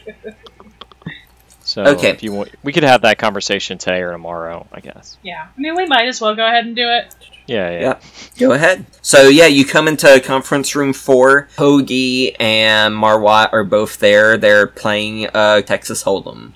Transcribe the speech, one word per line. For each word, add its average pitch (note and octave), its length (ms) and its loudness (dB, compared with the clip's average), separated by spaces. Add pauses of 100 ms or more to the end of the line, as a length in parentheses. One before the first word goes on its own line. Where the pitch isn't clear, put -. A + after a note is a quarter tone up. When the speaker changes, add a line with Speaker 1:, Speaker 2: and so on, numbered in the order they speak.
(1600)
Speaker 1:
So - 200 -8
Speaker 2:
Okay. D3 260 2
Speaker 1:
if F#2 120 -8
you A2 100 -8
want, G2+ 180 -10 (120)
we C#3+ 100 -8
could D#3 120 0
have B2+ 180 4
that A2 160 2
conversation G2+ 600 -6
today F#2 240 -4
or F2 100 -8
tomorrow, E2+ 600 -12
I - 60 -20
guess. - 460 -20
Speaker 3:
Yeah. F3 320 -16
I C4 40 -16
mean, D#4 140 -8
we F#4 120 -4
might B3 200 0
as B3+ 140 -8
well G#3+ 160 -4
go A3+ 100 -2
ahead A#3 180 -2
and A#3 120 -12
do A#3+ 120 -4
it. A#3+ 240 -4 (360)
Speaker 1:
Yeah, F2+ 220 -4
yeah. F2 100 -10
Speaker 2:
Yeah. B2+ 180 -4 (400)
Go B3+ 140 2
ahead. F3+ 340 0 (160)
So, C#3 260 6
yeah, D#3+ 180 6
you C#3 180 4
come D#3 240 0
into C#3+ 320 4
conference C3+ 560 -6
room C#3 160 -2
four. C3+ 640 2
Hoagie C3 840 0
and A2 560 0
Marwat G#2+ 580 2
are A2 120 0
both G#2 340 -2
there. G#2+ 380 4
They're G#2 320 2
playing, G#2+ 640 -6
uh, G#2+ 280 2
Texas - 420 -8
Hold'em. A1+ 500 -8